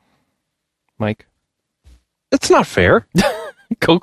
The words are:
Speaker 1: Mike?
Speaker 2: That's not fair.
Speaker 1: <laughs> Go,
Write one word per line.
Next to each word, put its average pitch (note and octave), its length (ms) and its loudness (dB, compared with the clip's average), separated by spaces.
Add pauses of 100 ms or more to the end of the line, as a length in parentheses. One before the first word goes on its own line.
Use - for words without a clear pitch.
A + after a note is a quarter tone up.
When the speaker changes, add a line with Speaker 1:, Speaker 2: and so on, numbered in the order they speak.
(1000)
Speaker 1:
Mike? G#2+ 280 -6 (1040)
Speaker 2:
That's - 200 -2
not C#4+ 160 2
fair. A2 480 0
Speaker 1:
<laughs> - 20 0 (640)
Go, E3+ 220 2